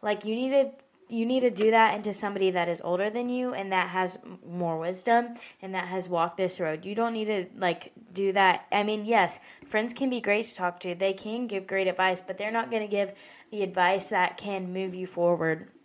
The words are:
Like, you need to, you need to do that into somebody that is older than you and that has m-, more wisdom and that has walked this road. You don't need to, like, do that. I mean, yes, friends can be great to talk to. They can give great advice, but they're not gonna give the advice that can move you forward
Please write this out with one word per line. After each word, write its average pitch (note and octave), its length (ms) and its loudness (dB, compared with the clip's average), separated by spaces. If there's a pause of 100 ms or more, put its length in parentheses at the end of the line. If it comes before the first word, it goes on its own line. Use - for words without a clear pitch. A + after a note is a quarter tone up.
Like, G#3 240 -2
you A3 100 -2
need B3+ 160 -2
to, C4+ 200 4 (440)
you A3+ 120 0
need B3+ 140 2
to B3 100 4
do G#3 200 4
that A3 240 6
into G#3 200 -4
somebody G3 380 0
that F3 160 0
is E3+ 140 -2
older F3+ 280 0
than A#3+ 180 -4
you B3+ 240 -2
and G3 200 -4
that F3+ 180 2
has F#3 260 -2
m-, - 300 -16
more E3+ 320 -2
wisdom A#3 560 2 (260)
and F#3+ 140 -10
that F3+ 140 -4
has F3+ 200 -4
walked E3+ 300 0
this F#3 220 0
road. D#3+ 260 -4
You G3+ 80 -6
don't A#3 180 0
need A3 140 -4
to, G3+ 200 -2 (100)
like, F3 360 -2 (220)
do G3 180 0
that. F#3+ 400 4
I G#3 120 2
mean, G#3+ 200 -2
yes, G#3 340 4 (300)
friends A3+ 240 -2
can C4+ 160 -2
be B3 140 -2
great G#3 240 0
to - 80 -14
talk F3 260 -4
to. F3+ 140 -6
They F#3+ 180 0
can A3 340 -6
give G3 200 -6
great F#3+ 220 0
advice, F#3 380 0
but F#3 120 -10
they're G#3+ 120 -4
not A3+ 200 -2
gonna G#3+ 180 -2
give G3+ 240 -2 (380)
the G#3 120 -4
advice F#3 460 2
that F3+ 300 2
can F#3+ 340 -6
move F#3 220 -6
you F#3 120 -8
forward E3 640 0 (140)